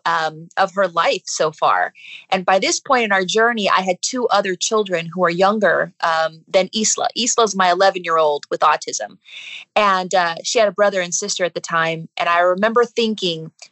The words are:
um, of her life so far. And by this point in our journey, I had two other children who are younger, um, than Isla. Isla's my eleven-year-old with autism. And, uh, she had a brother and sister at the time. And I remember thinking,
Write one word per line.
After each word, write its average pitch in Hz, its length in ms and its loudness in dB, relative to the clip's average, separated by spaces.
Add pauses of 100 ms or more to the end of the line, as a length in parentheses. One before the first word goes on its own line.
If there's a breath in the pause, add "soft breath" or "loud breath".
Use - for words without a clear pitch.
um, 160 520 -2
of 185 180 2
her 190 140 0
life 180 380 0
so 160 260 -2
far. 92 400 0 (380 loud breath)
And 190 140 0
by 190 140 4
this 302 220 0
point 247 240 0
in 208 80 -2
our 190 120 2
journey, 214 440 0
I 185 140 -4
had 185 200 -2
two 254 260 -2
other 190 280 0
children 185 560 -2
who 185 120 -4
are 170 60 2
younger, 175 680 2
um, 160 480 -2
than 185 260 2
Isla. - 420 -2
Isla's 220 380 0
my 185 160 2
eleven-year-old 170 800 0
with 165 100 -4
autism. 151 580 -2 (580 loud breath)
And, 190 380 2
uh, 170 280 0
she - 160 -2
had 220 80 6
a 196 60 0
brother 196 280 2
and 175 140 -4
sister 190 300 -4
at 170 100 -4
the 170 60 -8
time. 165 560 -2
And 170 120 0
I 170 120 4
remember 208 440 2
thinking, 190 680 -2 (200 loud breath)